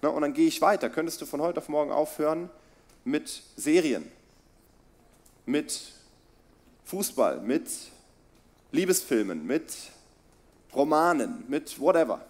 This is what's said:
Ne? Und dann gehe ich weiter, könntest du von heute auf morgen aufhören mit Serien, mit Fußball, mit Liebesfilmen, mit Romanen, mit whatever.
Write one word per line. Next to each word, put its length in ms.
Ne? 80
Und 140
dann 100
gehe 140
ich 140
weiter, 280
könntest 320
du 40
von 160
heute 180
auf 100
morgen 220
aufhören 580
mit 400
Serien, 560
mit 480
Fußball, 560
mit 280
Liebesfilmen, 760
mit 280
Romanen, 720
mit 320
whatever. 500